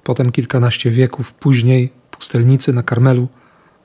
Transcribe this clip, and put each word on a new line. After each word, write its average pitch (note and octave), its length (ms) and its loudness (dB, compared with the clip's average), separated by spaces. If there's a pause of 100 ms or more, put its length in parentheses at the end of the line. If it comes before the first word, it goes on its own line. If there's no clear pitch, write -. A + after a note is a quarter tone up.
Potem B2 280 -2
kilkanaście A#2+ 600 -2
wieków B2 420 -2
później B2+ 600 0 (180)
pustelnicy B2 600 0
na B2 100 -2
Karmelu, B2 440 0 (580)